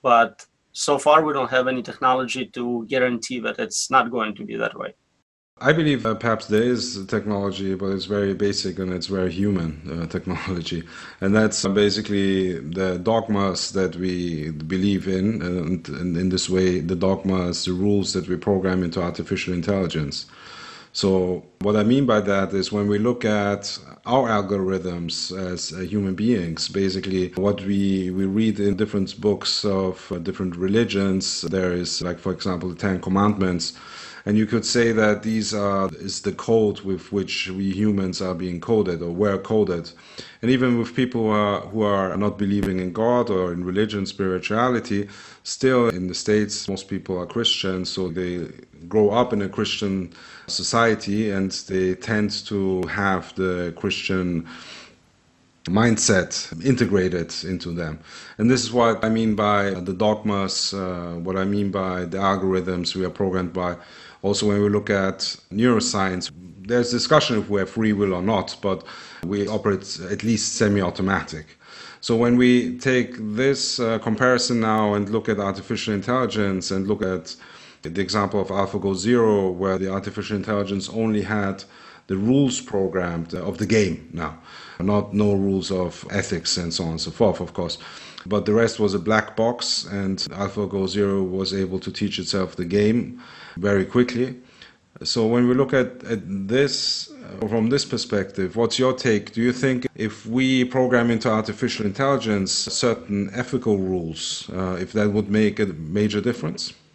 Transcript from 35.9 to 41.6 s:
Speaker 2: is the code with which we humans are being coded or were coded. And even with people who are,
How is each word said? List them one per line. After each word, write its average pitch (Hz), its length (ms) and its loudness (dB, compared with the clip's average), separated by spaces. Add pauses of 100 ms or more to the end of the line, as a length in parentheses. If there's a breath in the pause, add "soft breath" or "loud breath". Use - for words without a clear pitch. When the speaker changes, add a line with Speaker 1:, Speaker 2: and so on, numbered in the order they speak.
Speaker 2:
is - 260 -8
the 98 120 -2
code 107 500 2
with 92 280 -4
which 98 380 -2
we 98 240 -2
humans 98 480 0
are 92 140 -2
being 87 260 -6
coded 92 400 2
or 85 100 -4
were 98 280 2
coded. 90 520 0 (520 loud breath)
And 117 80 2
even 127 280 4
with 113 160 -4
people 123 280 0
who 110 80 2
are, 104 300 2